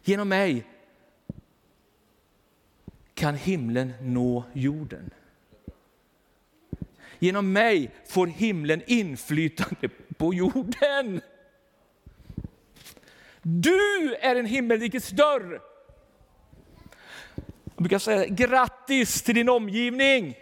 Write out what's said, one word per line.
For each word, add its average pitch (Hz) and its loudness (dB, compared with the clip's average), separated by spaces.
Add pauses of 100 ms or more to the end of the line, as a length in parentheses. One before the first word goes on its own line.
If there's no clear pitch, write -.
Genom 196 0
mig 190 0 (2500)
kan 147 -2
himlen 131 -2
nå 123 -2
jorden. 139 -6 (2000)
Genom 190 2
mig 196 2 (160)
får 180 2
himlen 165 0
inflytande 160 -2 (280)
på 170 0
jorden." 240 0 (2250)
Du 311 2
är 254 2
en 240 0
himmelrikets 233 -2
dörr. 233 0 (2250)
Jag 175 -2
brukar 185 2
säga 196 0
grattis 247 0
till 240 2
din 233 4
omgivning. 240 2